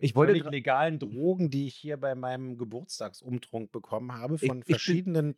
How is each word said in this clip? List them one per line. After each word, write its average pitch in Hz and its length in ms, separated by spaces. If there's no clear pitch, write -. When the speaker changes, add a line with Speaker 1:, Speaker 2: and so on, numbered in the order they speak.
Speaker 1:
Ich 120 140
wollte 156 160
Speaker 2:
völlig 160 160
Speaker 1:
gra- 147 40
Speaker 2:
legalen 143 480
Drogen, 147 520
die 139 160
ich 123 80
hier 151 220
bei 135 180
meinem 127 420
Geburtstagsumtrunk 117 1120
bekommen 120 420
habe 123 280
Speaker 1:
Ich, 131 60
Speaker 2:
von 127 100
Speaker 1:
ich 120 80
bin, 165 80
Speaker 2:
verschiedenen 165 640